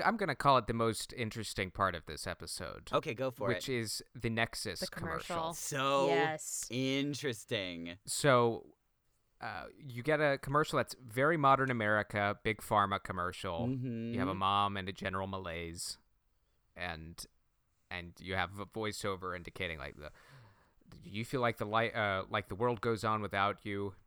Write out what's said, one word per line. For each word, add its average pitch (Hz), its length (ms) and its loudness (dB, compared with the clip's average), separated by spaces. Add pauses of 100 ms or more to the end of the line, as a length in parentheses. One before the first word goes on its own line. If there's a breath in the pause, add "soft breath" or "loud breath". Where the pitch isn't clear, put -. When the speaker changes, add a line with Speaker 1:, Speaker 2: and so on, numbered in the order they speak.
Speaker 1:
I'm 220 120 4
gonna 180 180 0
call 135 240 6
it 113 80 2
the 117 80 0
most 113 420 0
interesting 107 540 -4
part 95 240 2
of 80 120 -10
this 76 200 -8
episode. 80 640 -8
Speaker 2:
Okay, 143 220 -2
go 131 160 -2
for 110 180 -4
Speaker 1:
which 90 200 -2
Speaker 2:
it. 135 100 -2
Speaker 1:
is 110 240 -4 (120)
the 120 160 -2
Nexus 113 500 -2
Speaker 3:
The 185 80 -4
commercial. - 480 -6
Speaker 1:
commercial. 165 180 -4
Speaker 2:
So 139 540 2
Speaker 3:
Yes. 160 640 0
Speaker 2:
interesting. 120 1300 -2 (100)
Speaker 1:
So, 120 600 6 (760)
uh, 95 240 -8 (140)
you 123 240 -10
get 151 180 2
a 139 180 4
commercial 151 380 2
that's 120 180 0 (120)
very 135 320 2
modern 135 320 6
America, 104 720 2
big 110 180 0
pharma 98 420 4
commercial. 90 680 -2
You 117 480 -4
have 92 100 0
a 95 40 0
Speaker 2:
Mm-hmm. 95 60 -4
Speaker 1:
mom 101 380 2
and 95 120 -4
a 98 40 -4
general 95 340 -2
malaise, 85 680 -6 (800)
and, 85 480 -10 (640)
and 87 300 -8
you 90 140 -6
have 92 240 -2
a 101 80 -8
voiceover 98 680 -4
indicating, 87 440 -6
like, 69 180 -10
the, 73 140 -14 (920 soft breath)
"Do - 60 -18
you 101 160 -6
feel 131 160 -2
like 120 160 2
the 117 80 -4
light, 110 320 0
uh, 98 320 2
like 107 200 -2
the 101 60 -10
world 117 280 0
goes 113 200 0
on 110 200 2
without 98 420 0
you? 101 300 -4 (120)